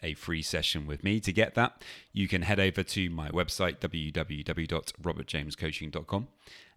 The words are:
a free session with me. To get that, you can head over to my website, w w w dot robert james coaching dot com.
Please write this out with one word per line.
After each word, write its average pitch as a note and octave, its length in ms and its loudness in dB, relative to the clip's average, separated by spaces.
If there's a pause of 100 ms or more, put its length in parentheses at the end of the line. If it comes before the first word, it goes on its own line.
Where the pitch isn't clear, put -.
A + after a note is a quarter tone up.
a D#2+ 100 -2
free D#2+ 260 -2
session D#2 460 0
with D2 160 -4
me. G#2 160 4
To G2+ 140 0
get G#2 240 4
that, - 260 2 (300)
you F#2+ 160 2
can F2+ 140 2
head G2 180 4
over F#2+ 240 4
to F#2 260 0
my D#2+ 200 -4
website, F2 500 0
w D#2 320 -2
w D2+ 320 -4
w E2 240 -2
dot E2 240 -2 (100)
robert D2+ 240 -2
james D2 300 -4
coaching D#2+ 340 -4
dot D#2 160 -6
com. G#2 220 -2 (480)